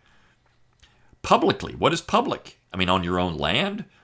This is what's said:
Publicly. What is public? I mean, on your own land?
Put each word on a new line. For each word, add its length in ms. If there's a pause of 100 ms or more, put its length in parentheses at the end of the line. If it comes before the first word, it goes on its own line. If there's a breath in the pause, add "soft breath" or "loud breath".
(1200 soft breath)
Publicly. 540
What 180
is 80
public? 580 (140)
I 40
mean, 120
on 140
your 160
own 180
land? 480 (180 soft breath)